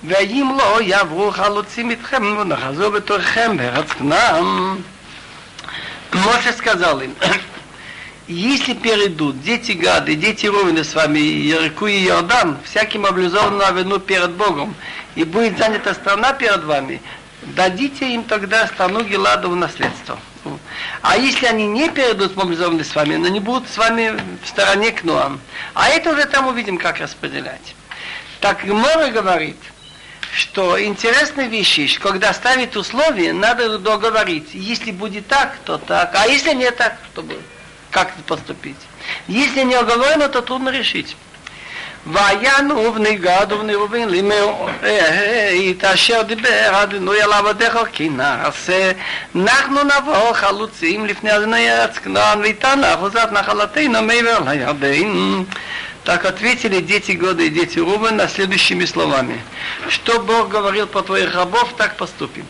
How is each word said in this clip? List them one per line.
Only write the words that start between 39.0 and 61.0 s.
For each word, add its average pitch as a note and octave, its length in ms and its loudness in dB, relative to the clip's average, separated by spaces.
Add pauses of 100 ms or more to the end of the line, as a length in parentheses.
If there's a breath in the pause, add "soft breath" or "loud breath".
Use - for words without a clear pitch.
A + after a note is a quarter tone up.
Если C4+ 340 0
не B3+ 140 2
оговорено, B3+ 540 4
то B3+ 120 0
трудно B3+ 280 -4
решить. - 460 -4 (920 loud breath)
ויענו A3+ 840 2
בני G#3+ 220 2
גד F#3 360 2
ובני G#3 240 -2
ראובן G#3+ 340 -2
לאמור, G3+ 600 2 (140)
אה, G3 880 2
את F#3 140 -2
אשר G3 360 4
דיבר G#3+ 640 2
אדוני G3+ 380 0
על G#3 120 4
עבדיך G#3+ 440 2 (160)
כי D#3 160 -2
נעשה, C#3+ 840 0 (440 loud breath)
אנחנו B3+ 480 2
נבוא A#3 500 2
חלוצים G3+ 720 -2
לפני G#3 320 0
אדוני A#3 340 2
ארץ A3+ 260 2
כנען, G#3 440 2
ויתן A3 380 2
לאחוזת G3+ 520 2
נחלתנו G#3 720 2
מעבר A#3 460 4
לירדן. D3+ 960 0 (640 loud breath)
Так F3+ 200 0
ответили G3 560 0
дети G3 320 0
Гада E3+ 300 0
и D#3+ 60 2
дети D#3+ 300 -2
Рубена G#3 480 2
следующими F#3+ 560 0
словами. C3+ 580 0 (460 loud breath)
Что A#3 320 0
Бог A3 300 2
говорил G3+ 360 0
про G3 160 -2